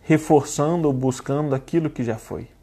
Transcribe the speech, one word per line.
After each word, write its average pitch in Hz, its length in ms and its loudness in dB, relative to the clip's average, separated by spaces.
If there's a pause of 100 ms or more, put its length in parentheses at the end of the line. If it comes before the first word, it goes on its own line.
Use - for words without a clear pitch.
reforçando 156 880 2
ou 143 40 2
buscando 135 600 -2
aquilo 156 340 -2
que 139 140 -6
já 113 160 -2
foi. - 300 -12 (140)